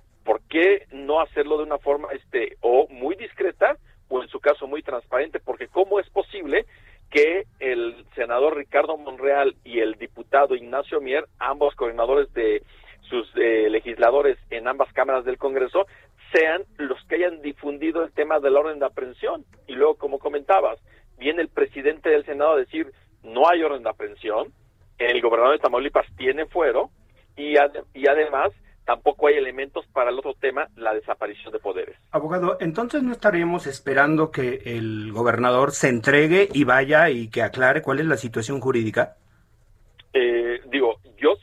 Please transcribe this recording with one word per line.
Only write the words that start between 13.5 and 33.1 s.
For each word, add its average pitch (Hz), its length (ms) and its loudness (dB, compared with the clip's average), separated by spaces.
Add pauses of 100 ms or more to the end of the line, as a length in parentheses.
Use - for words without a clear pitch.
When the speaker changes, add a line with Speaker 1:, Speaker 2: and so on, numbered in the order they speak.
Speaker 1:
legisladores 120 680 2 (140)
en 117 180 -6
ambas 135 240 -2
cámaras 127 320 0
del 127 120 -4
Congreso, 135 480 -2 (480)
sean 165 300 2 (140)
los 139 200 -6 (120)
que 160 60 -2
hayan 170 260 -2
difundido 147 640 -6
el - 80 -12
tema 151 260 0
de 139 100 2
la 139 120 6
orden 156 180 -4
de 139 60 -2
aprehensión? 139 580 -8 (240)
Y 135 60 -14
luego, 147 220 2
como 139 220 -6
comentabas, 147 640 0 (380)
viene 156 240 -2
el 156 80 -6
presidente 147 600 -2
del 151 160 2
Senado 147 280 0
a 151 40 2
decir, 143 320 -4 (320)
"No 123 280 4
hay 175 140 4
orden 143 200 -4
de 113 60 -4
aprehensión, 107 640 -6 (440)
el - 240 0
gobernador 151 360 4
de - 40 -12
Tamaulipas 139 440 0 (100)
tiene 135 300 -4
fuero", 147 440 0 (460)
y 147 220 0
ade-, 143 260 2 (100)
y 135 140 0
además 151 460 0 (320)
tampoco - 420 0
hay 147 80 6
elementos 135 520 -6
para 123 220 -2
el 127 100 -4
otro 135 160 -6
tema, 139 420 -4
la 110 160 -2
desaparición 110 580 -8
de 110 80 -6
poderes. 92 380 -8 (140)
Speaker 2:
Abogado, 175 500 -2
entonces 226 420 -4
no 247 80 -2